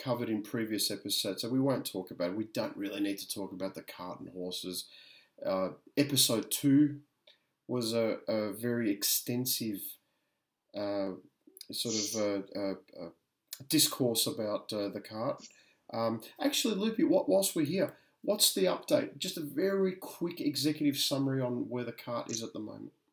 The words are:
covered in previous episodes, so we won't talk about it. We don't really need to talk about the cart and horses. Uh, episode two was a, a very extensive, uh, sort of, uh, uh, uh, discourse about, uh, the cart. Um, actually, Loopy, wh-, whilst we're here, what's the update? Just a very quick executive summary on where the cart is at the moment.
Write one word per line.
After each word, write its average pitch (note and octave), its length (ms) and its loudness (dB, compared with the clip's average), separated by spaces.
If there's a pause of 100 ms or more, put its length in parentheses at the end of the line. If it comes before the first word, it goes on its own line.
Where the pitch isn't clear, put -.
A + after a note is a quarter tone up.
covered A#2+ 280 -2
in G#2 120 0
previous G#2+ 480 -2
episodes, G2+ 520 -2
so A#2 80 -4
we C3 100 2
won't C3+ 260 2
talk - 260 -6
about F2 180 -2
it. G2 80 -4
We A2 80 -2
don't G#2+ 320 -4
really G2+ 240 -4
need G2+ 160 0
to - 120 -10
talk F#2+ 220 -6
about F#2+ 240 -6
the F#2+ 60 -12
cart F2+ 400 -12
and F2+ 80 -12
horses. F2+ 560 -6 (600)
Uh, F#2+ 240 2 (280)
episode C3 520 4
two C#3+ 500 6 (680)
was A#2 280 0
a, A2+ 240 2 (100)
a G#2+ 240 0
very A#2 400 0
extensive, A#2+ 880 0 (960)
uh, G2+ 340 -2 (600)
sort A2+ 240 -2
of, G#2+ 260 -2
uh, G2+ 380 -2
uh, G2 140 0 (280)
uh, - 80 -10 (600)
discourse C3 580 4
about, G#2 460 -4
uh, G2+ 160 -2
the G2+ 100 -6
cart. A2 420 -4 (520)
Um, A2+ 260 0 (220)
actually, A#3 340 2
Loopy, A3 280 0
wh-, F3+ 260 4
whilst F#3+ 260 4
we're D#3+ 100 2
here, F#3 300 0 (260)
what's - 320 4
the F#3+ 120 2
update? E3 520 0
Just - 200 -6
a E3 40 -6
very F#3 520 2
quick - 480 -6
executive C#3+ 560 2
summary C3+ 440 2
on A#2+ 280 0
where A#2+ 160 -2
the A#2 80 -6
cart - 360 -6
is A2 140 -4
at - 80 -8
the G#2+ 80 -8
moment. G#2+ 320 -10 (220)